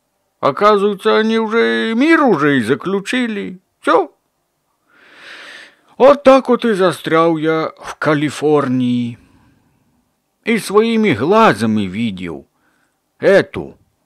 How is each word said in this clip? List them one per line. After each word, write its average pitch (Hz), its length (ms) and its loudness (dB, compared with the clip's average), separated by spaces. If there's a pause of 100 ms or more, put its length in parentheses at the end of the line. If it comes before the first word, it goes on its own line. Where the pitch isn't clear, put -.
(400)
Оказывается, 202 760 0
они 220 220 0
уже 226 560 -2
мир 294 280 2
уже 147 360 2
и 117 40 0
заключили. 190 1000 -6 (200)
Все. - 320 0 (1800)
Вот 269 280 4
так 262 240 4
вот 240 160 0
и 226 80 0
застрял 165 680 0
я 160 400 -4
в - 180 -16
Калифорнии. 127 1200 -2 (1300)
И 220 140 -2
своими 214 560 0
глазами 117 680 0
видел 90 640 -8 (720)
эту 147 600 0 (280)